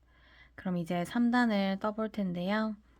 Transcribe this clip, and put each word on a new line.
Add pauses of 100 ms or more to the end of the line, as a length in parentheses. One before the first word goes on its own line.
(560)
그럼
이제
삼
단을
떠볼
텐데요. (220)